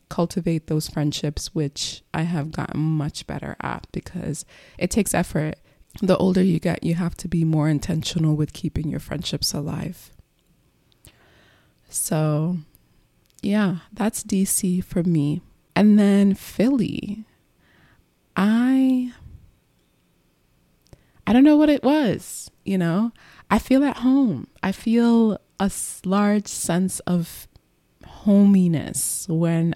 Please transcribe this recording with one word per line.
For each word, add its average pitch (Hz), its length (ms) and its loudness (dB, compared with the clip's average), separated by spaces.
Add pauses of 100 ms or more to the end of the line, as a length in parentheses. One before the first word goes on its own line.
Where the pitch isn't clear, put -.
cultivate 170 580 -2
those 156 220 -2
friendships, - 640 -4
which - 480 -6 (120)
I 156 100 -2
have 160 280 -4
gotten - 300 -6
much 156 460 -4
better - 340 -10
at - 300 -8
because - 540 -8 (340)
it 180 100 -2
takes - 240 -2
effort. 156 420 -2 (460)
The 185 160 4
older 92 260 2
you 82 160 2
get, - 240 -4
you 165 120 -2
have 170 220 -4
to - 100 -10
be 165 160 -2
more 156 260 2
intentional 156 680 -2
with 151 180 -2
keeping - 360 -6
your 143 100 -6
friendships - 540 -6
alive. 156 580 -8 (1800)
So, 156 680 -2 (840)
yeah, 196 360 0 (140)
that's 208 300 -4
D 196 240 0
C 185 360 -2
for - 200 -4
me. 160 400 0 (340)
And 208 220 6
then 202 380 4
Philly, 214 880 -2 (1120)
I, 247 760 2 (2000)
I 208 80 0
don't 262 100 8
know 302 120 8
what 302 140 6
it 285 140 2
was, 269 680 0 (120)
you 190 140 -2
know? 185 340 0 (380)
I 208 80 2
feel 262 260 2
at 269 140 -2
home. 254 500 2 (140)
I 190 100 -2
feel 226 680 2 (200)
a 190 40 0
s-, - 420 -6
large 202 420 0
sense - 540 -2
of - 460 -4 (580)
hominess 196 1200 2
when 165 480 0